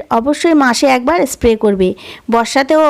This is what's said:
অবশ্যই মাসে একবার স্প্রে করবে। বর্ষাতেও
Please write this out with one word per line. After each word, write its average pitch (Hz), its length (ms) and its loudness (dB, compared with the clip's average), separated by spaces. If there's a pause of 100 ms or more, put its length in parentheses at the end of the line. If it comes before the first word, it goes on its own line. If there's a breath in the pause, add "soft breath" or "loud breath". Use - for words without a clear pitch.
(180)
অবশ্যই 294 460 0
মাসে 254 220 0 (100)
একবার 277 220 -2 (140)
স্প্রে 233 200 0 (120)
করবে। 190 240 0 (460 loud breath)
বর্ষাতেও 269 560 0